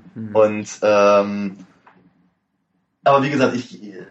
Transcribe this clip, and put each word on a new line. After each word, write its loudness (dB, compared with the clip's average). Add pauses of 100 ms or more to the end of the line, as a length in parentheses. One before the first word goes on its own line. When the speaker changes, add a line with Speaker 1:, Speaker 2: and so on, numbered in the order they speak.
(160)
Speaker 1:
Mhm. -8
Speaker 2:
Und, 0 (120)
ähm, 2 (1500)
aber 2
wie -2
gesagt, 0
ich, -12 (300)